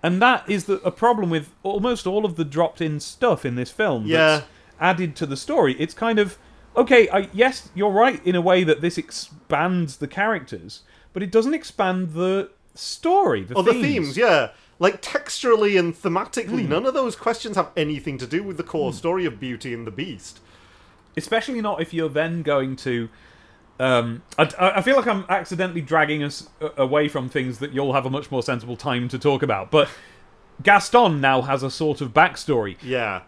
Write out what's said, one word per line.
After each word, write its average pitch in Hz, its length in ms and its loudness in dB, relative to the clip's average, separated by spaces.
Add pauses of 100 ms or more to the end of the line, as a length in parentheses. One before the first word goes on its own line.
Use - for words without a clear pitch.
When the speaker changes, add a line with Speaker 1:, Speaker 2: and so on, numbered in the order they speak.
Speaker 1:
And 180 200 2
that 247 260 4
is 202 180 -2
the, 196 80 0 (100)
a 180 60 0
problem 214 400 2
with 156 320 -4
almost 202 440 -2
all 202 200 -2
of 170 100 -4
the 165 80 -2
dropped-in 151 560 -2
stuff - 460 -2
in 120 100 -4
this 123 140 -6
film 147 360 -2
Speaker 2:
Yeah. 160 120 2
Speaker 1:
that's 151 280 4 (340)
added 175 360 0
to 165 100 -6
the 139 100 -6
story. 151 420 0
It's 165 160 -4
kind 226 240 0
of, 208 200 0 (380)
okay, 240 320 6
I, 196 240 0
yes, 254 420 0
you're 202 160 0
right 220 340 2
in 180 120 0
a 175 40 2
way 185 240 4
that 156 160 2
this 170 160 -2
expands 156 1000 -4
the 147 100 -8
characters, 139 760 -6 (300)
but 185 100 -6
it 190 100 -8
doesn't 226 220 2
expand 185 580 -4
the 185 380 -2 (240)
story, 320 680 0
the 101 140 -12
Speaker 2:
Or 190 80 2
the 226 80 6
Speaker 1:
themes. 247 120 2 (300)
Speaker 2:
themes, - 20 -4
yeah. 170 320 4 (300)
Like, 196 240 2
texturally 226 760 2
and 170 240 2
thematically, 202 640 -2
Speaker 1:
Hmm. 156 40 -4
Speaker 2:
none 175 180 0
of 262 80 0
those 254 220 -2
questions 226 400 -4
have 185 200 -2
anything 151 420 -4
to 131 80 -10
do 165 180 -4
with 190 120 -10
the 160 60 -8
core 135 300 -4
Speaker 1:
Hmm. - 40 -8
Speaker 2:
story 180 280 -2
of 120 160 -6
Beauty 123 340 -8
and 117 100 -12
the 113 60 -10
Beast. 110 480 -12 (800)
Speaker 1:
Especially 226 440 -4
not 208 200 -4
if 165 120 -6
you're 160 160 -2
then 165 340 -4
going 135 340 -2
to, 120 320 -4 (720)
um, 120 420 0 (160)
I, 151 180 4
I, 185 220 2
I 185 40 -2
feel 262 120 2
like 240 140 2
I'm 196 200 -2
accidentally 180 520 -4
dragging 151 420 0
us 143 260 -8 (120)
a-, 147 220 -2
away 143 260 2
from 135 200 -6
things 127 300 -4
that 131 140 -8
you'll 135 220 0
have 131 120 0
a 131 40 -2
much 139 200 -6
more 127 120 -2
sensible 120 340 -6
time 123 320 -4
to 127 100 -6
talk 135 240 2
about, 104 300 -4
but - 160 6 (760)
Gaston 202 580 6
now 135 220 4
has 135 220 -2
a 135 80 -4
sort 151 280 -2
of 127 140 -8
backstory. 123 640 2
Speaker 2:
Yeah. 113 480 -4